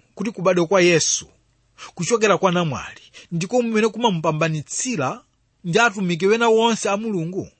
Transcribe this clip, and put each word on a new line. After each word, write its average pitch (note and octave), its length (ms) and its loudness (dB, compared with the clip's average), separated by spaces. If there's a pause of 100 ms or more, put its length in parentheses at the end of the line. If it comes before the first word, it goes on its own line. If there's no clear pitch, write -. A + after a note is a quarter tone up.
(160)
kuti G#3 160 -6
kubadwa F3+ 360 0
kwa F#3+ 140 2
Yesu F3 460 2 (680)
kuchokera G#3 420 2
kwa F#3 140 2
namwali E3+ 500 -4 (300)
ndiko F3 260 -2
kumene A3+ 300 2
kumamupambanitsira E3 1300 -2 (420)
ndi F3 160 0
atumiki F#3+ 480 0
wena A3+ 220 2
wonse A3+ 400 2
a G3+ 80 0
Mulungu? F#3+ 520 -6 (100)